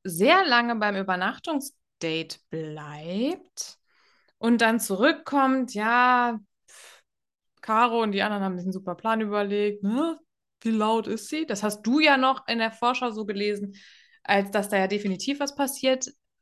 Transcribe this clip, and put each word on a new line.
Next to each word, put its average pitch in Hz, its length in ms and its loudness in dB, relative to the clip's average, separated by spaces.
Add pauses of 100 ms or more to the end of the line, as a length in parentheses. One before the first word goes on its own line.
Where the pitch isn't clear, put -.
sehr 240 420 4
lange 240 300 2
beim 208 180 0
Übernachtungsdate 185 1400 -4 (100)
bleibt 160 1300 -8 (600)
und 233 220 2
dann 226 180 4
zurückkommt, 262 960 0
ja, 240 640 2 (280)
pff, - 340 -20 (600)
Caro 226 400 2
und 214 120 0
die 196 100 0
anderen 208 200 0
haben 190 140 -2
sich 180 80 -8
einen 185 80 -4
super 185 220 -6
Plan 220 260 0
überlegt, 208 640 -2
ne? 302 360 -2 (420)
Wie 226 100 -2
laut 220 360 0
ist 220 220 -6
sie? 311 160 -4
Das 202 160 -4
hast 208 220 -4
du 247 160 2
ja 294 180 6
noch 262 300 0
in 233 120 -2
der 226 120 0
Vorschau 240 400 -2
so 214 140 -8
gelesen, 202 500 -4 (480)
als 202 280 2
dass 202 180 0
da 202 80 0
ja 190 100 2
definitiv 202 520 -2
was 285 160 -4
passiert 262 520 0 (340)